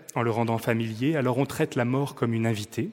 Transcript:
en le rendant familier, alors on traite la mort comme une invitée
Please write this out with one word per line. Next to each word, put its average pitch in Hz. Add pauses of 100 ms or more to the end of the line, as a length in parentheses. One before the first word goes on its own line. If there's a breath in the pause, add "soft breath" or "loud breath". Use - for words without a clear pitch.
(140)
en 123
le 117
rendant 113
familier, 113
alors 127
on 139
traite 156
la 123
mort 131
comme 117
une 113
invitée 110